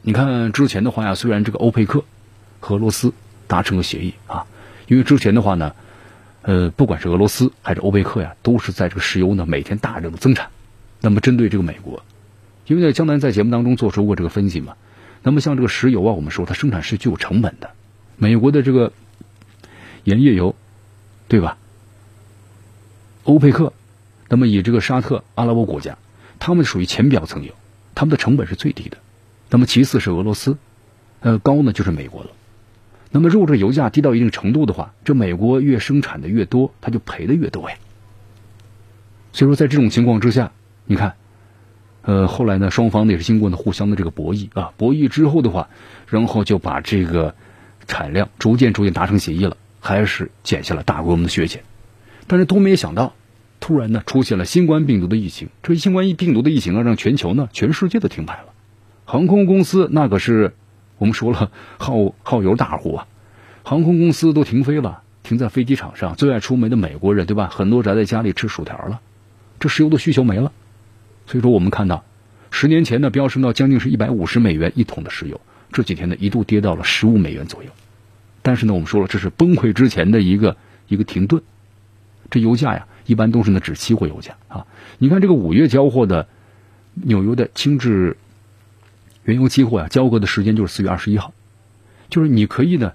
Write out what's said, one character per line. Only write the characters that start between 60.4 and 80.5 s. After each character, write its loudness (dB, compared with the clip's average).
我 -2
们 2
说 -2
了 -2
耗， -2
耗 -2
油 2
大 -4
户 -6
啊， -12
航 0
空 2
公 4
司 2
都 2
停 0
飞 -2
了， -8
停 -2
在 -2
飞 -2
机 0
场 -8
上。 -6
最 0
爱 0
出 -2
门 2
的 0
美 -2
国 2
人， 0
对 -2
吧？ -2
很 0
多 2
宅 2
在 2
家 -4
里 -2
吃 -6
薯 -8
条 -14
了， -8
这 -2
石 2
油 4
的 2
需 0
求 2
没 2
了。 -2
所 -2
以 -2
说 4
我 6
们 0
看 -2
到， -4
十 0
年 2
前 -2
呢 0
飙 0
升 -2
到 0
将 2
近 4
是 -2
一 0
百 -2
五 -2
十 -2
美 4
元 -2
一 2
桶 -12
的 -12
石 -12
油， -12
这 0
几 -4
天 -6
呢 -2
一 -2
度 -2
跌 0
到 0
了 -8
十 -2
五 4
美 0
元 -10
左 -16
右。 -20
但 2
是 -2
呢， 2
我 0
们 -4
说 0
了， -2
这 -4
是 -4
崩 2
溃 2
之 2
前 0
的 4
一 2
个， 0